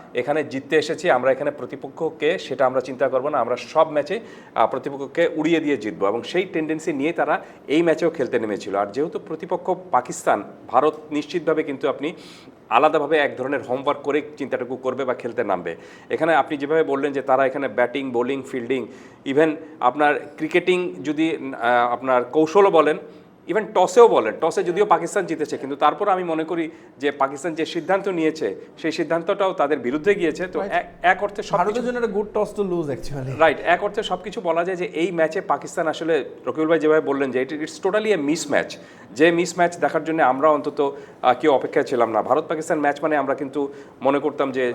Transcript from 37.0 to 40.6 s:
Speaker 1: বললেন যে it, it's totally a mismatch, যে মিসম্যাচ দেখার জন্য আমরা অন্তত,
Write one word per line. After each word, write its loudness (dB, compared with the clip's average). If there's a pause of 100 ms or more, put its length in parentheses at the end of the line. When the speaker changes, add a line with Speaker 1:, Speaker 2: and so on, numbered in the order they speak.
Speaker 1:
বললেন 0
যে 0
it, -6
it's -8
totally 2
a -2
mismatch, -2 (380)
যে 6
মিসম্যাচ 0
দেখার 0
জন্য 0
আমরা 4
অন্তত, 0 (260)